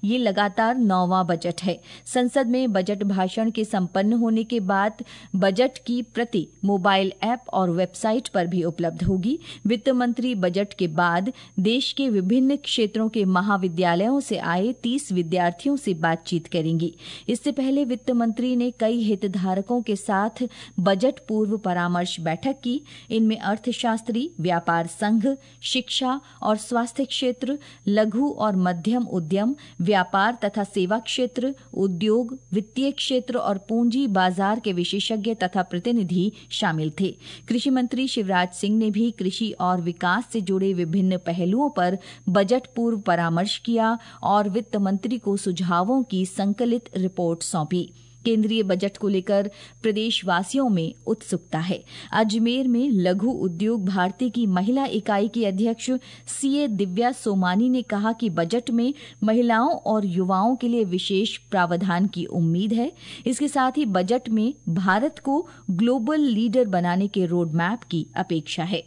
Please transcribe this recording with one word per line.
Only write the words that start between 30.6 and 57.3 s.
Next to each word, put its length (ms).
सेवा 340
क्षेत्र, 560
उद्योग, 640
वित्तीय 380
क्षेत्र 460
और 220
पूंजी 500
बाजार 520
के 120
विशेषज्ञ 600
तथा 280
प्रतिनिधि 680
शामिल 500
थे। 140
कृषि 220
मंत्री 380
शिवराज 440
सिंह 260
ने 120
भी 200
कृषि 400
और 200
विकास 520
से 80
जुड़े 340
विभिन्न 300
पहलुओं 540
पर 260
बजट 380
पूर्व 220
परामर्श 600
किया 400
और 260
वित्त 280
मंत्री 420
को 180
सुझावों 680
की 240
संकलित 580
रिपोर्ट 460
सौंपी। 400
केंद्रीय 380
बजट 340
को 120
लेकर 420
प्रदेशवासियों 840
में 260
उत्सुकता 520
है। 240
अजमेर 560
में 220
लघु 400
उद्योग 540
भारती 460
की 160
महिला 400
इकाई 420
की 160
अध्यक्ष 460
सीए 420
दिव्या 440
सोमानी 560